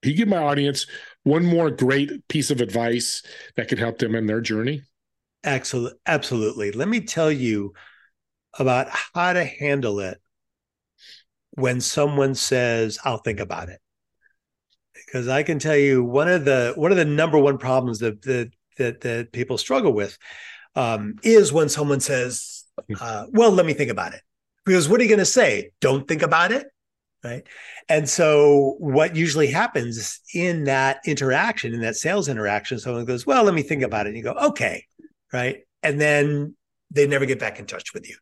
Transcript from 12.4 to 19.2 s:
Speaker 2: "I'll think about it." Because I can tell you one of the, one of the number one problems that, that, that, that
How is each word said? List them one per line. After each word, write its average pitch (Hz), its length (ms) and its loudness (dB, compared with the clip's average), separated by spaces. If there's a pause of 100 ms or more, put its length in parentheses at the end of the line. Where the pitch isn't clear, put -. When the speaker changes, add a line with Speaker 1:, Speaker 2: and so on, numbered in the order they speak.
Speaker 2:
"I'll 120 140 -2
think 104 200 -6
about 87 300 -8
it." - 100 -20 (1120)
Because 123 360 -8
I 139 140 0
can 151 160 -2
tell 151 180 2
you 139 260 4
one 135 240 2
of 180 160 2
the, 127 320 2
one 160 160 2
of 190 60 4
the 165 80 4
number 151 340 2
one 139 180 4
problems 123 420 -2
that, 110 240 -4
that, 120 280 -4 (260)
that, 120 240 -4
that 120 300 -6